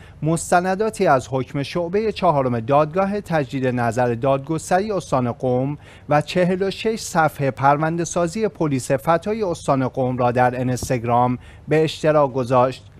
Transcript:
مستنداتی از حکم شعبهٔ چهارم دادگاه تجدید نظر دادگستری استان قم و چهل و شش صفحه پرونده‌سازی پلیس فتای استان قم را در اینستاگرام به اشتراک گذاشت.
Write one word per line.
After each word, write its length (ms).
مستنداتی 840
از 240
حکم 320
شعبهٔ 480
چهارم 480
دادگاه 640
تجدید 460
نظر 460
دادگستری 760
استان 400
قم 460
و 120
چهل 400
و 100
شش 280
صفحه 520
پرونده‌سازی 960
پلیس 440
فتای 520
استان 440
قم 300
را 140
در 240
اینستاگرام 840
به 160
اشتراک 500
گذاشت. 520